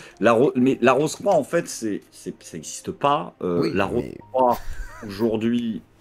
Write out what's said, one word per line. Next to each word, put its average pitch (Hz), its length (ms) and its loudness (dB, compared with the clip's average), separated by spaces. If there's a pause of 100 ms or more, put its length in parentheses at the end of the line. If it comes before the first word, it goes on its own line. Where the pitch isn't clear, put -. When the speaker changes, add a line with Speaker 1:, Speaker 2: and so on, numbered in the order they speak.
(200)
Speaker 1:
la 107 120 6
Ro-, 120 240 6
mais 127 240 4
la 120 120 6
Rose-Croix, 147 420 2
en 156 100 4
fait, - 240 -2
c'est, 104 320 -6 (120)
c'est, - 280 -12
ça - 160 -16
n'existe - 340 -12
pas. 143 520 -2
Euh, 87 180 0
Speaker 2:
Oui, 82 140 0
Speaker 1:
la 98 120 0
Speaker 2:
mais 90 60 -6
Speaker 1:
Rose-Croix, 120 680 0 (480)
aujourd'hui, 113 760 -2 (180)